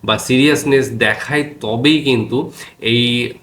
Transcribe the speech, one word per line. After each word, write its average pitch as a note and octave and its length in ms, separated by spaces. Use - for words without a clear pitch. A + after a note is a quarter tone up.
বা G#2+ 140
সিরিয়াসনেস C3+ 720
দেখায় A2+ 520
তবেই B2+ 400
কিন্তু C3 500
এই A#2+ 640